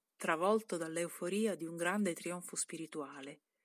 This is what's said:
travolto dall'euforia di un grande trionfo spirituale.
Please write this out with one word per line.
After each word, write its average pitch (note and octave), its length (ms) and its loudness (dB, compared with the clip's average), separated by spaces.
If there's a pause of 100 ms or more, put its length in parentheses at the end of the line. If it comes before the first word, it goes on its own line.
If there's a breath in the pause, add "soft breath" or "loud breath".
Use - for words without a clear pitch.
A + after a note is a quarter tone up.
(160)
travolto F#3+ 640 2
dall'euforia F3 760 0
di E3 120 -4
un E3 100 -6
grande F3+ 380 2
trionfo F3 420 -6
spirituale. D3 840 -6 (240)